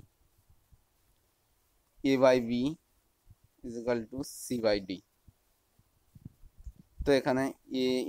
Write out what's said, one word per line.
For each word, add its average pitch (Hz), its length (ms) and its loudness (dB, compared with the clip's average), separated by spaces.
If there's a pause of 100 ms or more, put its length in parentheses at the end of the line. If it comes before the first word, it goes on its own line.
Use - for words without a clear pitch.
(2000)
a 135 100 4 (100)
by 127 140 8 (120)
b - 20 -2 (1120)
is 117 140 -10
equal 117 220 -2 (100)
to 131 80 -10 (220)
c - 40 -14 (200)
by 104 120 4 (100)
d, 95 40 -8 (2000)
তো 151 60 0 (100)
এখানে 131 240 0 (400)
a 127 40 2 (220)